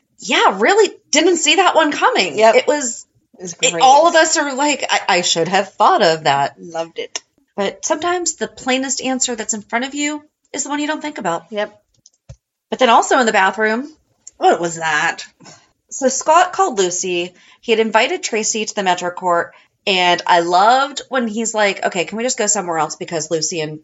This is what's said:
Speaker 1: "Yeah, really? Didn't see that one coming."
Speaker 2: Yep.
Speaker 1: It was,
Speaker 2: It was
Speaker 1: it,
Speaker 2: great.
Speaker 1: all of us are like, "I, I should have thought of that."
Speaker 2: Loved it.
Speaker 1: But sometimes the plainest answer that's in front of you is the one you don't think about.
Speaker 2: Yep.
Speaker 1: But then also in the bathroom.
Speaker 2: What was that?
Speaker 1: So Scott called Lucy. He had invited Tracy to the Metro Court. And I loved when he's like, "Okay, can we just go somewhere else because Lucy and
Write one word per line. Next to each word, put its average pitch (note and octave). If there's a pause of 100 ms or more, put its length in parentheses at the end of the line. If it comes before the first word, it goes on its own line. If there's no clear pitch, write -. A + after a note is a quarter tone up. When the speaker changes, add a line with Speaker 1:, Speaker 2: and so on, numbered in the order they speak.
(180)
Speaker 1:
"Yeah, C#4+
really? F#4+ (160)
Didn't E4
see D4+
that F4+
one D#4
coming." D4
Speaker 2:
Yep. A3
Speaker 1:
It B3+
was, C#4+ (320)
Speaker 2:
It F3+
was F3 (100)
Speaker 1:
it, -
Speaker 2:
great. E3+
Speaker 1:
all C#4
of E4+
us D#4+
are C#4+
like, C#4
"I, G3+
I F#3
should E3
have G3
thought C4+
of D#3+
that." C#3
Speaker 2:
Loved E3
it. - (340)
Speaker 1:
But -
sometimes F4
the G#3
plainest C4
answer B3+
that's A3
in G#3
front A#3
of C#4
you D4 (280)
is -
the -
one D4
you D4
don't D4+
think D4+
about. E3+
Speaker 2:
Yep. G#3 (880)
Speaker 1:
But A3
then B3
also D#4+
in A#3+
the A3
bathroom. G#3+ (440)
Speaker 2:
What C#4+
was E3+
that? D#3+ (640)
Speaker 1:
So -
Scott E4+
called D#4+
Lucy. F3+ (260)
He -
had G#3+
invited A3+
Tracy G#3+
to -
the G3+
Metro F3+
Court. F3 (320)
And F3+
I F3
loved A3+
when B3
he's G#3+
like, G3+
"Okay, F#3
can F#3
we A#3
just B3+
go G#3+
somewhere F3+
else D#3
because D#3+
Lucy E3
and D#3